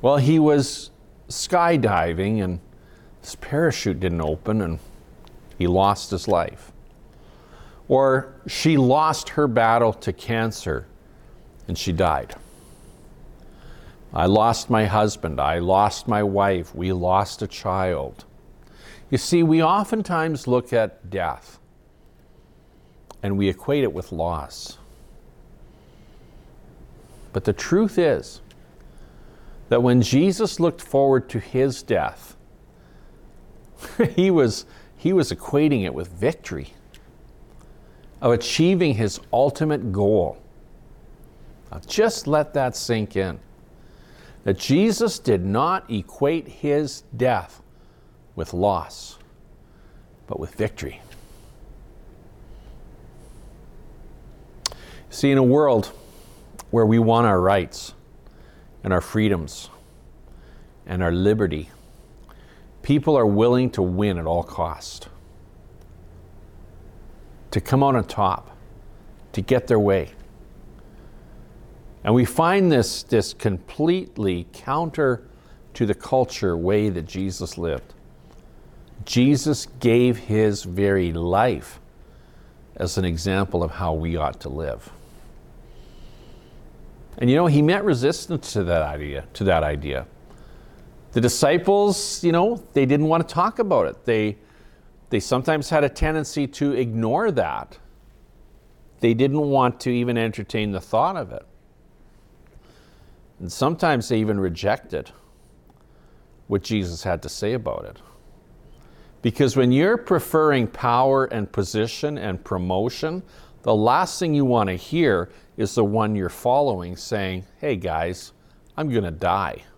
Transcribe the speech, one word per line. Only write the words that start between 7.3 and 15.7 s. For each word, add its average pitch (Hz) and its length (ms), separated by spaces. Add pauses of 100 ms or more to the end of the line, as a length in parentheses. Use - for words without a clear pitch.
Or 135 460 (120)
she - 300
lost 147 540
her 147 180
battle 113 460
to - 180
cancer 113 760 (840)
and 85 80
she 95 160
died. 80 420 (1800)
I 82 120
lost 110 440
my 110 160
husband. 101 540
I 76 200
lost 95 500